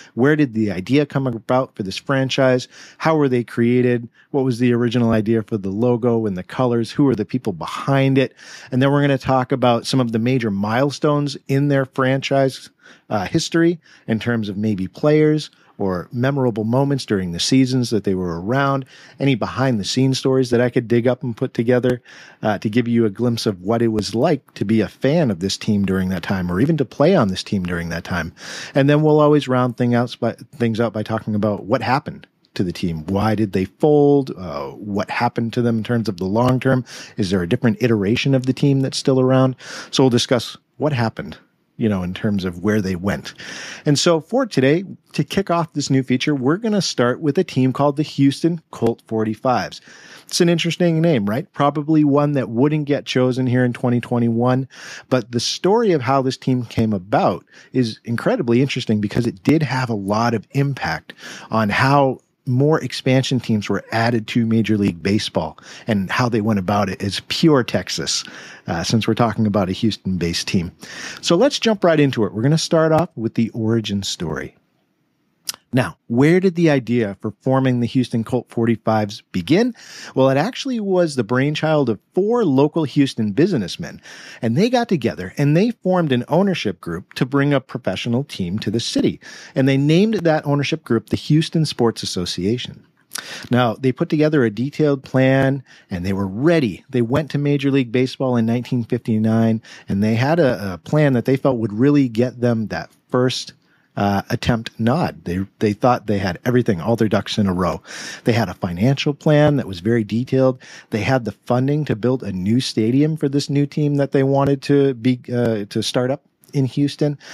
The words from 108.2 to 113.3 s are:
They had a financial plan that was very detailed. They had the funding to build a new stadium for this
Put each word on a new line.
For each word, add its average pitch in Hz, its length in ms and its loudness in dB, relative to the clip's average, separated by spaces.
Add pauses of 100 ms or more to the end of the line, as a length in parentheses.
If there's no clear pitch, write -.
They 123 100 2
had 110 160 0
a 90 60 -12
financial 113 580 0
plan 147 440 2
that 113 100 -2
was 92 140 -10
very 113 240 0
detailed. 127 580 0 (280)
They 110 100 -2
had 127 240 0
the 104 80 -6
funding 135 540 -2
to - 100 -2
build 120 260 -2
a 98 100 -8
new 101 280 0
stadium 135 560 0
for 147 120 -2
this 139 220 -2